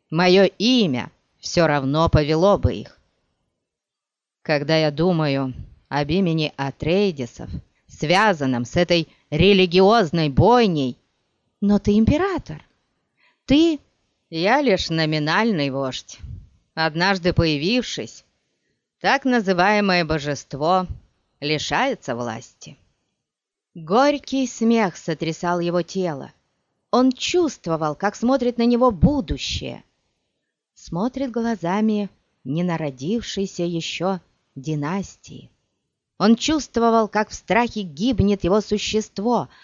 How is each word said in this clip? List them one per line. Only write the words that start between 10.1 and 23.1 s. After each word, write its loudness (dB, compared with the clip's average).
бойней. 2
"Но 4
ты 2
император. 0
Ты..." 4
"Я 2
лишь 2
номинальный 0
вождь. -8
Однажды 0
появившись, -2
так 0
называемое 2
божество -2
лишается -4
власти". -12